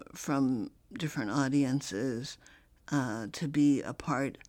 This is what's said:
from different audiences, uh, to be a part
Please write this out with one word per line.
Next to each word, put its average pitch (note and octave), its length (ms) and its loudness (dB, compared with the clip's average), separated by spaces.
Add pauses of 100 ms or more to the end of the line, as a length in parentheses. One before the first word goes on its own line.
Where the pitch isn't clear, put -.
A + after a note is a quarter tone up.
(140)
from C3 580 0 (260)
different C#3 340 -4
audiences, C3 1080 0 (540)
uh, A#2 420 -2
to E3 140 -4
be C#3+ 340 6
a B2+ 120 -6
part C3+ 440 -2 (120)